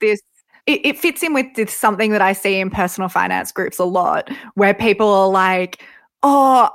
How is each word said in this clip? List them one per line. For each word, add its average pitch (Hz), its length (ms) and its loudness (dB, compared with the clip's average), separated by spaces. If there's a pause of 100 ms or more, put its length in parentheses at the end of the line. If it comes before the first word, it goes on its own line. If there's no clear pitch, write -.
this, 214 200 0 (460)
it, 285 180 0
it 311 140 -2
fits - 240 -4
in 330 100 -2
with 262 220 0
this, 220 180 -4
something 214 400 0
that 208 100 2
I 190 120 2
see 196 260 -2
in 190 100 -4
personal 185 380 -4
finance 185 440 -4
groups - 260 -6
a 180 60 0
lot, 180 460 -2 (240)
where 202 200 2
people 214 340 0
are 190 200 4
like, 185 540 0 (400)
"Oh, 269 520 4